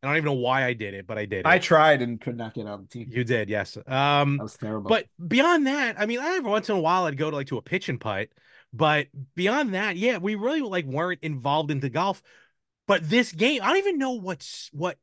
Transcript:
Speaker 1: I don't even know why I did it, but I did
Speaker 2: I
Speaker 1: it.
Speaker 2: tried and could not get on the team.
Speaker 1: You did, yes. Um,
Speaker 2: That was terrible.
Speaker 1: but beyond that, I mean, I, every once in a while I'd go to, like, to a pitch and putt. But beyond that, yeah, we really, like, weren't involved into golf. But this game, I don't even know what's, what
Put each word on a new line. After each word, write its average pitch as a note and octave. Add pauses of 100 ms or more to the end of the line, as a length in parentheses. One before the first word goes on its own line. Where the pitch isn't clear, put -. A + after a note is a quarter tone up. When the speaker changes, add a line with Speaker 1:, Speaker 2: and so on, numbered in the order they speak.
Speaker 1:
I C3+
don't C#3+
even D#3
know C#3+
why B2+
I B2
did G#2+
it, G2
but A2
I G#2
did F#2+
Speaker 2:
I F3
Speaker 1:
it. F3+
Speaker 2:
tried D#3
and A#2+
could A#2+
not A2
get A2
on G2+
the G2+
team. A#2+
Speaker 1:
You B2
did, A2+
yes. G2+ (100)
Um, C#3+
Speaker 2:
That -
was G#2+
terrible. G#2+
Speaker 1:
but A3 (200)
beyond C#4
that, C4
I G#3
mean, A#3+
I, E4
every B3+
once G#3+
in G#3
a F#3
while F3
I'd D3+
go D#3
to, D3
like, C#3
to B2+
a G#2+
pitch -
and C3
putt. G#2 (440)
But D3 (280)
beyond G#3+
that, F#3
yeah, A3
we G3+
really, C4
like, F#3
weren't D#3+
involved D3
into C#3
golf. E3+ (640)
But E3
this A#3
game, A#3
I B3
don't E4
even G4
know C4
what's, -
what E3